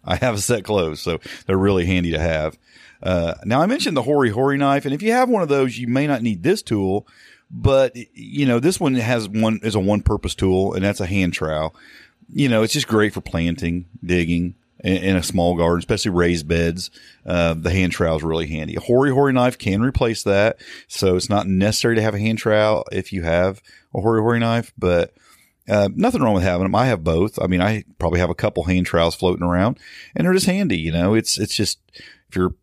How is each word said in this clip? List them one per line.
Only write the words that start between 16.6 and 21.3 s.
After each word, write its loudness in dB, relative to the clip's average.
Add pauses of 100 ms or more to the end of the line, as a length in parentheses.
Uh, 0
the -2
hand 2
trowel 0
is -4
really -2
handy. -8
A -6
Hori 2
Hori 2
knife 0
can -2
replace -2
that, 2 (320)
so 0
it's -2
not 0